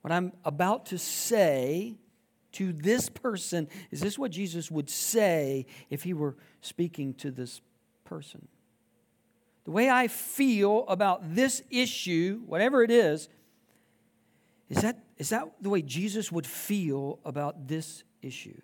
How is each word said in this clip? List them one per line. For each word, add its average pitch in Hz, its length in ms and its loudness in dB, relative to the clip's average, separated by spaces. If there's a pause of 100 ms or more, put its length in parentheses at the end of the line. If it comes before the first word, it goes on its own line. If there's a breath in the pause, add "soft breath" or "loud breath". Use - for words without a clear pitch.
What 156 100 -4
I'm 180 220 0 (120)
about 180 420 0
to 180 120 -6
say 175 960 2 (560)
to 190 220 -4
this 202 360 0
person, 175 580 -4 (240 loud breath)
is 143 100 -8
this 202 180 -4
what 254 120 -4
Jesus 170 380 -6
would 151 200 -4
say 156 760 2 (240 loud breath)
if 139 140 -6
he 180 100 -4
were 147 220 -2 (260 soft breath)
speaking 156 520 -4
to 139 180 -8
this 127 300 -10 (420)
person? - 440 -16 (1160)
The 156 60 -8
way 226 180 4
I 247 180 4
feel 220 800 2
about 185 480 0
this - 340 2
issue, 196 800 0
whatever 233 360 4
it 226 60 4
is, 170 400 4 (1400 soft breath)
is 135 140 0
that, 233 160 0 (200)
is 139 120 -8
that 254 180 -2 (140)
the 196 80 -4
way 190 140 2
Jesus 190 480 -4
would 165 160 -4
feel 143 760 -4
about 143 440 -6
this 160 360 -8 (200)
issue? - 400 -14